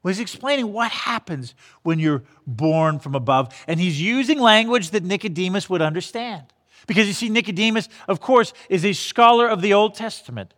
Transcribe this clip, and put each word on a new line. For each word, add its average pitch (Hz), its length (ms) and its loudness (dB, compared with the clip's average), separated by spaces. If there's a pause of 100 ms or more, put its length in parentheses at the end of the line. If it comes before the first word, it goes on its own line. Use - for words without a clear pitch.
Well, 185 120 -2
he's 202 60 -6
explaining 247 520 -4
what 226 200 -4
happens 170 600 -8 (300)
when 165 160 0
you're 151 240 0 (220)
born 156 540 0
from 139 140 -8
above. 131 400 0 (140)
And 165 120 -2
he's 170 200 -2
using 254 400 0
language 226 520 4
that 202 120 -2
Nicodemus 185 680 -4
would 175 120 0
understand. 175 640 -6 (400)
Because 202 220 2
you 202 60 -4
see, 233 160 -4
Nicodemus, 214 600 -2 (180)
of 190 140 -2
course, 247 320 4 (160)
is 180 160 0
a 202 80 2
scholar 233 540 4
of 208 140 -2
the 202 120 2
Old 208 220 4
Testament. 123 600 -12